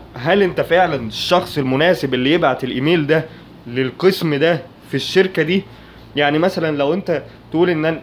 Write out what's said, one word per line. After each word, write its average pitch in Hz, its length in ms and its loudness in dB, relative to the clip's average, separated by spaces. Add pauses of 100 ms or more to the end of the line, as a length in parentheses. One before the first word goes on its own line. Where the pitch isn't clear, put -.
(160)
هل 170 280 2
انت 165 180 -2
فعلًا 160 460 0
الشخص - 500 -2
المناسب 139 560 0
اللي 127 200 2
يبعت 147 300 0
الايميل 143 440 0
ده 156 180 0 (420)
للقسم 147 680 0
ده 160 260 2 (280)
في - 60 -6
الشركه 185 480 0
دي؟ 180 200 0 (520)
يعني 147 240 2
مثلًا 165 380 0
لو 143 160 0
انت 165 300 -2 (280)
تقول 175 180 2
ان، 156 160 0
ان 160 180 -2